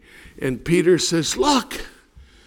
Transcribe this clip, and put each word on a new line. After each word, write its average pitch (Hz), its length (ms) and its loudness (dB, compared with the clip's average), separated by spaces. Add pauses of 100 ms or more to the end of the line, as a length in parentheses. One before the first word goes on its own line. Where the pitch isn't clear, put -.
(380)
And 127 260 -6
Peter 165 320 4
says, 160 400 -2
Look, 262 480 0 (640)